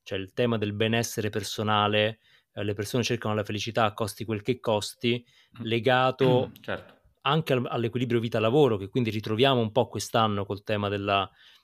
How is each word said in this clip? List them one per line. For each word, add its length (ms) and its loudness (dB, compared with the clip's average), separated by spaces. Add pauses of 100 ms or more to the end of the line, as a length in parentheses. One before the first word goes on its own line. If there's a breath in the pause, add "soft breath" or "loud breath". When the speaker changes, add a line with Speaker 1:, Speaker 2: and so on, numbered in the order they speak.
Speaker 1:
cioè 140 -8
il 160 -10
tema 240 0
del 160 -2
benessere 560 -2
personale, 880 0 (340 soft breath)
eh, 100 -8
le 100 -2
persone 300 -2
cercano 320 -2
la 80 0
felicità 420 -2
a 80 0
costi 320 -6
quel 160 -4
che 180 -4
costi, 640 -2 (360 soft breath)
Speaker 2:
Mm. 60 -8
Speaker 1:
legato 880 2
Speaker 2:
<clears throat> 80 -20
Certo. 400 -10 (200)
Speaker 1:
anche 320 2
al, 140 0
all'equilibrio 520 -2
vita-lavoro, 580 2
che 120 -8
quindi 220 0
ritroviamo 500 2
un 100 0
po' 160 2
quest'anno 580 0
col 180 -8
tema 260 -2
della 400 0 (340 soft breath)